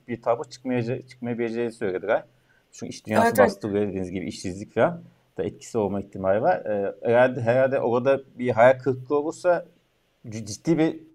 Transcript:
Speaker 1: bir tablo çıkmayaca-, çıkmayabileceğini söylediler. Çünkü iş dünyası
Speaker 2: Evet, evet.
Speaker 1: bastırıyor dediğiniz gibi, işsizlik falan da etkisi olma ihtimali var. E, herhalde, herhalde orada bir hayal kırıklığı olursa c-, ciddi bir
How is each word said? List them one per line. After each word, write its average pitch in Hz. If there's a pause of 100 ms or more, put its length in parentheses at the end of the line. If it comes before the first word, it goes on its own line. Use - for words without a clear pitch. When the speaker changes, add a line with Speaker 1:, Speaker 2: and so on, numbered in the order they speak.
Speaker 1:
bir 117
tablo 117
çıkmayaca-, 123
çıkmayabileceğini 117
söylediler. 101 (480)
Çünkü -
iş -
dünyası 226
Speaker 2:
Evet, 233
evet. 254
Speaker 1:
bastırıyor 104
dediğiniz 92
gibi, 90
işsizlik 98
falan 143 (340)
da -
etkisi -
olma 101
ihtimali 95
var. -
E, 101
herhalde, 120
herhalde 127
orada 127 (180)
bir 123
hayal 123
kırıklığı 127
olursa 160 (640)
c-, 110
ciddi 143
bir 160 (160)